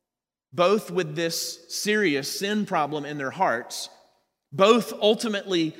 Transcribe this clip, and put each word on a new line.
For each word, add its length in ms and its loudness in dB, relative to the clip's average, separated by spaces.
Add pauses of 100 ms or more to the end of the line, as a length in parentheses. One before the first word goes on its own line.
(520)
both 380 2
with 260 -4
this 580 -6
serious 640 0
sin 260 -2
problem 400 -2
in 140 -10
their 140 -6
hearts, 560 -2 (640)
both 400 6
ultimately 880 0